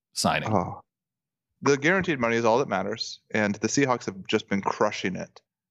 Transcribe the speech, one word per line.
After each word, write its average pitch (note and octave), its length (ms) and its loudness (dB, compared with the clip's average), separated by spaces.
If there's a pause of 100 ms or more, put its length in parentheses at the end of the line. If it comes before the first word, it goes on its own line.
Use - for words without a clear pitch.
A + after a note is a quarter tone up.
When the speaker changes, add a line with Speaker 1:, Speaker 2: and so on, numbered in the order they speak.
(120)
Speaker 1:
signing. D#2 400 -2
Speaker 2:
Oh. - 280 -2 (840)
The C#3 140 4
guaranteed E3+ 440 0
money A#2 160 2
is A#2 80 2
all A#2 140 4
that C#3+ 100 0
matters, G2+ 520 -4 (120)
and G#2 240 2
the A2 120 0
Seahawks C3 380 2
have G2 200 -10
just - 220 -2
been G2 120 -2
crushing G#2 560 -2
it - 240 -12 (300)